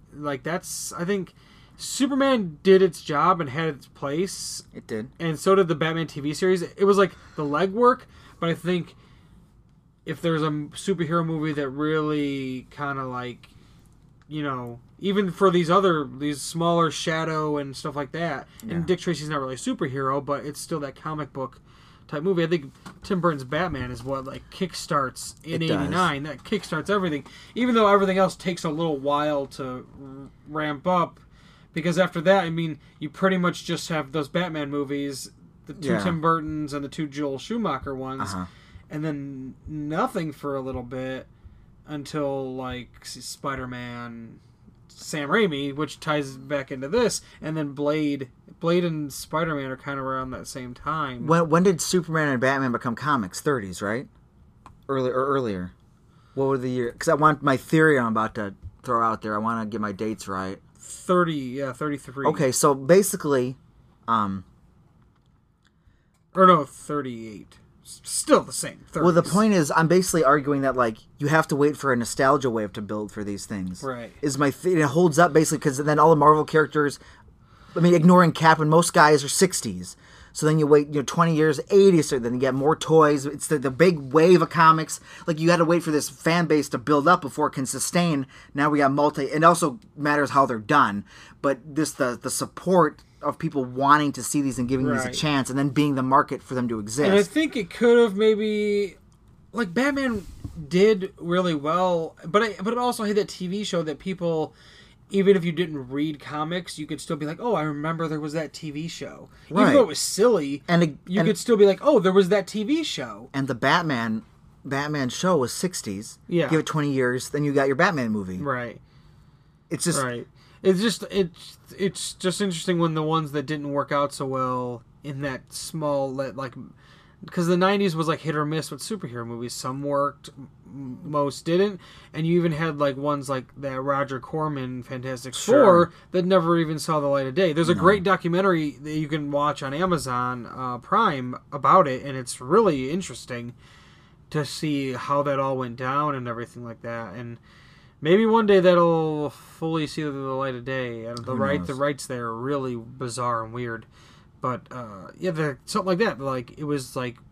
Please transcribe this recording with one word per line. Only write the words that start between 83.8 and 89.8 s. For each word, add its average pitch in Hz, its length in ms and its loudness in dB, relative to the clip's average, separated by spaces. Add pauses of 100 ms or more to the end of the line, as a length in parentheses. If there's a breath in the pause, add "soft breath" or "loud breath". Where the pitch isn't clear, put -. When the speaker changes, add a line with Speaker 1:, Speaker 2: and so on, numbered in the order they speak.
Speaker 2:
wave 165 260 8
of 160 80 0
comics. 160 500 4 (280 loud breath)
Like, 160 120 -2
you 160 80 0
gotta 170 200 6
wait 165 160 4
for 170 80 -4
this 147 180 0
fan 165 380 0
base 151 240 2
to 147 80 -4
build 143 280 2
up 180 140 6
before 143 280 -2
it - 40 -10
can 135 140 -4
sustain. 147 600 -2 (280 loud breath)
Now 147 160 0
we 147 80 2
got 135 140 4
multi-, 147 380 2
it 156 140 2
also 165 340 4 (200)